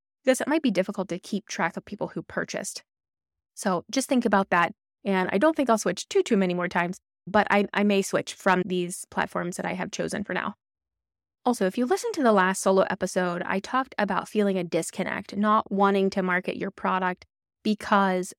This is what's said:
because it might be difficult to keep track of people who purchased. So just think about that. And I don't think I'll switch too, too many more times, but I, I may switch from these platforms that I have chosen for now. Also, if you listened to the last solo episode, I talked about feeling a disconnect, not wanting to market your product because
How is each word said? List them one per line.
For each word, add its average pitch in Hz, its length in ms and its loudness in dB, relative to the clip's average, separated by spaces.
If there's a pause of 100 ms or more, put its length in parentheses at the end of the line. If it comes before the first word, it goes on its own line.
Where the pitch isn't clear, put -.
(240)
because 262 160 2
it - 80 -6
might 311 140 0
be 262 80 2
difficult 190 380 -2
to 175 100 -4
keep - 280 -6
track 170 300 -4
of - 80 -12
people 185 240 -8
who - 140 -8
purchased. - 600 -8 (720)
So 185 360 -2
just 262 180 -2
think 254 160 2
about 202 260 4
that. 175 220 2 (320)
And 190 280 0
I 202 60 2
don't 311 160 4
think 269 140 0
I'll 226 100 4
switch - 300 -4
too, 392 140 2
too 240 140 2
many 185 180 2
more 175 140 -2
times, 175 300 -2 (280)
but 202 240 2
I, 202 240 4
I 202 80 2
may 202 200 4
switch - 320 -2
from 180 300 2
these 180 460 -4
platforms 175 460 -4
that 180 100 -6
I 175 80 -4
have 185 160 -6
chosen - 320 -4
for 185 100 -8
now. 180 220 -6 (880)
Also, 233 220 0
if 190 100 -2
you 247 100 0
listened 403 280 -2
to 330 80 -2
the 233 100 6
last 190 300 2
solo 190 260 4
episode, 180 560 -4
I 190 140 -2
talked 254 400 -4
about 196 300 -2
feeling 202 280 0
a 175 80 -2
disconnect, - 720 -4
not 214 360 2
wanting 196 380 4
to 190 120 -2
market 185 340 -2
your 190 140 -6
product 185 560 -2 (380)
because 196 760 2